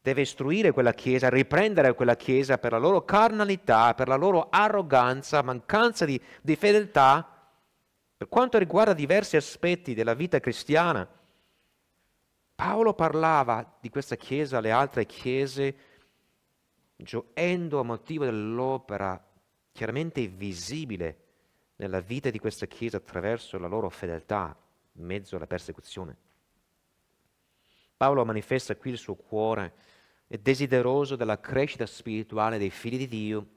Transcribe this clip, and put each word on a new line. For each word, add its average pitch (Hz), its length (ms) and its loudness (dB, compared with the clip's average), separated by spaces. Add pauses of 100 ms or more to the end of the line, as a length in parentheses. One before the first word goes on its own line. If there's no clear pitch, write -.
Deve 131 220 0
istruire 151 500 0
quella 120 220 4
chiesa, 127 340 2
riprendere 147 680 4
quella 120 220 2
chiesa 131 400 2
per 117 160 -2
la 113 60 2
loro 170 260 2
carnalità, 196 880 4
per 123 160 -2
la 131 80 2
loro 175 320 2
arroganza, 143 920 2
mancanza 175 640 0
di, 135 120 -2 (220)
di 151 160 0
fedeltà. 196 720 4 (880)
Per - 120 -10
quanto 247 280 2
riguarda 196 380 4
diversi 165 420 0
aspetti 170 560 -2
della 113 220 0
vita 151 260 -2
cristiana, 143 680 0 (1500)
Paolo 208 400 0
parlava 156 840 0
di 117 120 -14
questa 135 260 -6
chiesa 135 400 -4
alle 110 140 0
altre 123 340 2
chiese, 135 720 -4 (1200)
gioendo 165 840 -4
a - 20 -2
motivo 123 420 -6
dell'opera 110 1000 -4 (500)
chiaramente 127 540 -6
visibile 92 1000 -10 (520)
nella 95 240 -6
vita 123 300 -6
di 107 80 -10
questa - 260 -8
chiesa 113 320 -10
attraverso 98 640 -8
la 87 80 -10
loro 98 240 -6
fedeltà 85 680 -8 (360)
in 85 120 -20
mezzo 95 320 -10
alla 78 100 -10
persecuzione. - 680 -12 (1800)
Paolo 131 300 2
manifesta 110 500 -4
qui - 160 -10
il 120 60 -8
suo 104 200 -12
cuore, 107 580 -4 (520)
è 117 120 -12
desideroso 131 760 0
della 110 240 -2
crescita 135 460 -4
spirituale 110 720 -4
dei 101 140 -2
figli 120 260 -8
di 135 100 -6
Dio 107 400 -6 (100)